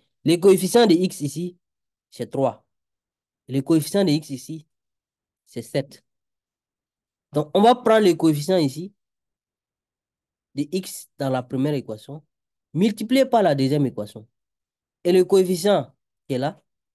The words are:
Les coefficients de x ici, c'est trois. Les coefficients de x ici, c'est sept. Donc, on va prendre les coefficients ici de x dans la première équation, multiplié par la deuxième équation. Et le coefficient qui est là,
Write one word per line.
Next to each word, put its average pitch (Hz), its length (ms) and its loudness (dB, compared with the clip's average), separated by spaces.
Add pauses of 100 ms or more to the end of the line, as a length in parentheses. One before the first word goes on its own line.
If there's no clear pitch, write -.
(240)
Les 165 160 2
coefficients 190 480 4
de 170 60 4
x 180 280 -2
ici, 170 360 -10 (520)
c'est - 220 -12
trois. 131 340 -4 (840)
Les 135 140 -4
coefficients 165 440 0
de 165 60 0
x 156 180 -2
ici, 151 360 -14 (800)
c'est - 160 -14
sept. - 420 -8 (1300)
Donc, 147 200 -4
on 196 80 2
va 233 140 6
prendre 220 300 2
les 170 120 4
coefficients 160 400 0
ici 156 360 -4 (1600)
de 147 160 -6
x - 460 -10
dans 135 140 -4
la 127 100 -2
première 135 320 -4
équation, 139 500 -10 (500)
multiplié 226 520 0
par 240 160 2
la 165 140 2
deuxième 135 320 0
équation. 107 400 -12 (760)
Et 175 80 0
le 185 140 4
coefficient 185 640 0 (360)
qui 135 80 -6
est - 20 -4
là, 143 240 -6 (340)